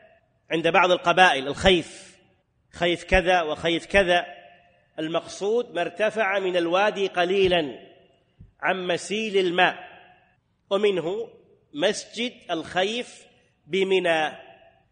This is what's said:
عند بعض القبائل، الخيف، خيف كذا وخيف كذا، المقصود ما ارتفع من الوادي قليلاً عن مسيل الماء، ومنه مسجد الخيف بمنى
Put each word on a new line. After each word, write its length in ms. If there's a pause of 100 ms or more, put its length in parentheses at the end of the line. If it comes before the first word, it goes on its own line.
(520)
عند 160
بعض 240
القبائل، 560
الخيف، 720 (540)
خيف 320
كذا 380
وخيف 440
كذا، 400 (760)
المقصود 760
ما 60
ارتفع 580
من 180
الوادي 500
قليلاً 720 (800)
عن 280
مسيل 500
الماء، 500 (840)
ومنه 600 (440)
مسجد 580 (200)
الخيف 760 (400)
بمنى 640 (600)